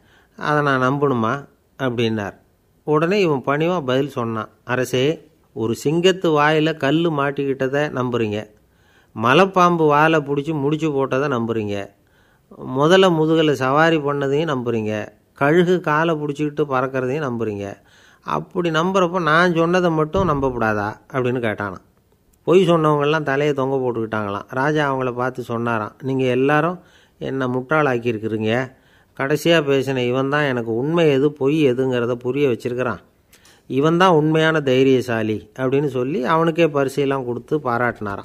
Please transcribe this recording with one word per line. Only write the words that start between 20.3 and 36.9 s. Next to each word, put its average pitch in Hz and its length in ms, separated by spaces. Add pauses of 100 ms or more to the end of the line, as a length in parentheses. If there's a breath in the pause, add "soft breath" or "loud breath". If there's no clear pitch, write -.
அப்படின்னு 127 280
கேட்டானாம். 104 500 (540)
பொய் 175 240
சொன்னவங்கெல்லாம் 156 540
தலையை 143 320
தொங்க 135 220
போட்டுக்கிட்டாங்களாம். 110 720
ராஜா 139 460
அவங்கள 127 200
பார்த்து 123 280
சொன்னாராம், 117 600
"நீங்க 131 220
எல்லாரும் 151 560 (380 soft breath)
என்னை 135 280
முட்டாளாக்கியிருக்கிறீங்க. 120 1300 (460 soft breath)
கடைசியா 151 440
பேசின 139 340
இவன் 127 320
தான் 147 160
எனக்கு 117 320
உண்மை 156 340
எது 143 220
பொய் 143 400
எதுங்கிறத 123 420
புரிய 127 340
வச்சிருக்கிறான். 120 500 (680 soft breath)
இவன் 151 300
தான் 185 140
உண்மையான 160 500
தைரியசாலி" 123 960
அப்படின்னு 135 280
சொல்லி 135 380
அவனுக்கே 165 420
பரிசையெல்லாம் 139 580